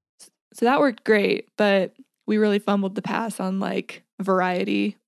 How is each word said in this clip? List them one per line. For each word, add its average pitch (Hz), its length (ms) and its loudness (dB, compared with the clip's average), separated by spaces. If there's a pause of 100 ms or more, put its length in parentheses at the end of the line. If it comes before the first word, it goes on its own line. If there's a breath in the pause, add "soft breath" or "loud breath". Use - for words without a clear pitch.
(200)
S-, - 120 -20 (220)
so - 120 -2
that 254 140 4
worked 262 240 0
great, 202 540 2
but 196 360 2 (320)
we 214 120 0
really 208 200 2
fumbled 202 380 -2
the - 80 -6
pass - 360 -6
on, 190 200 -4
like, - 420 -6 (180)
variety. 196 800 -2 (100)